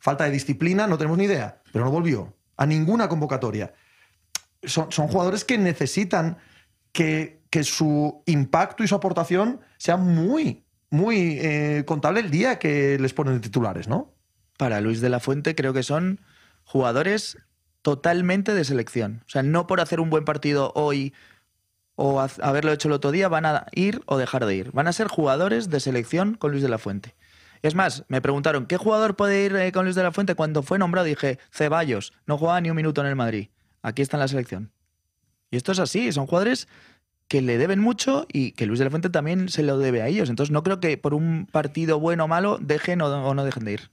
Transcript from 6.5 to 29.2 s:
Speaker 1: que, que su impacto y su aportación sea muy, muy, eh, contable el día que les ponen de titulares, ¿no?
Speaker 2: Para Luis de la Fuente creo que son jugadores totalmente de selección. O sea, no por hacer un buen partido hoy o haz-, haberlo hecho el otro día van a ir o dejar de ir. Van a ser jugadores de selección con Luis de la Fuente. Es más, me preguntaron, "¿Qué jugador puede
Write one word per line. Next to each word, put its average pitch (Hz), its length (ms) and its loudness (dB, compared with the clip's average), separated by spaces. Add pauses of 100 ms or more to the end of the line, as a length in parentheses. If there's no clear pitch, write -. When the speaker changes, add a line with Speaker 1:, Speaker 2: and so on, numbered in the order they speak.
Speaker 1:
que, 156 580 -2
que 156 140 2
su 147 640 0
impacto 165 560 2
y 208 40 2
su 196 60 0
aportación 190 640 0 (200)
sea 170 180 2
muy, 180 680 2 (260)
muy, 175 500 2
eh, 147 460 0
contable 160 320 2
el 214 100 -2
día 202 300 2
que 139 400 2
les 131 120 0
ponen 135 220 0
de 123 60 0
titulares, 107 480 -2
¿no? 185 240 -4 (500)
Speaker 2:
Para 110 160 0
Luis 113 220 -2
de 123 80 2
la 123 100 0
Fuente 143 360 -2
creo 135 180 -2
que 127 100 -2
son 175 380 -2 (420)
jugadores 139 760 0 (440)
totalmente 180 720 0
de 180 100 2
selección. 117 640 -4
O - 20 -20
sea, 135 140 -2
no 165 240 2
por 185 140 2
hacer 160 180 -2
un 165 100 0
buen 156 140 2
partido 147 500 0
hoy 143 400 -2 (840)
o 139 260 2
haz-, - 200 -4
haberlo 147 300 2
hecho 151 160 0
el 151 60 2
otro 143 180 0
día 190 160 4
van 160 180 0
a 151 280 0
ir 202 320 0
o - 120 0
dejar 127 280 0
de 98 100 2
ir. 95 160 -6
Van 147 160 0
a 170 60 2
ser 214 160 -2
jugadores 180 600 0
de 147 120 0
selección 156 540 0
con 147 160 -2
Luis 139 120 0
de 131 60 2
la 113 80 0
Fuente. 101 360 -8 (480)
Es 156 140 0
más, 165 320 0
me 131 140 -2
preguntaron, 139 460 0
"¿Qué 180 100 0
jugador 214 400 0
puede 202 260 2